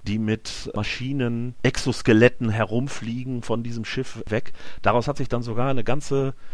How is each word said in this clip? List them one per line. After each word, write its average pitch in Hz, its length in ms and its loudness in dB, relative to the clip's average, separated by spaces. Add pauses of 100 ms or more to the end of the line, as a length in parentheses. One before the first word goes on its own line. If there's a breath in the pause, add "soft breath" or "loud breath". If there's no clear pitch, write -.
die 104 100 -2
mit - 560 -4
Maschinen, 120 920 -4
Exoskeletten 120 840 4
herumfliegen 120 920 -2
von 113 220 -2
diesem 113 200 -4
Schiff 127 460 -6
weg. - 240 0 (280 loud breath)
Daraus 117 280 2
hat 139 80 -2
sich - 100 0
dann 120 160 0
sogar 120 260 2
eine 131 140 6
ganze 135 520 2 (180 loud breath)